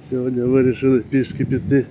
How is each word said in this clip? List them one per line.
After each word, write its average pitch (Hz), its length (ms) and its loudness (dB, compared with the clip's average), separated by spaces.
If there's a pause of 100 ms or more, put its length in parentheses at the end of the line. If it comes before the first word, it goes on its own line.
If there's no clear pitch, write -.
(100)
Сьогодні 127 320 -4
вирішили 127 680 2
пішки 131 340 -2
піти 127 460 0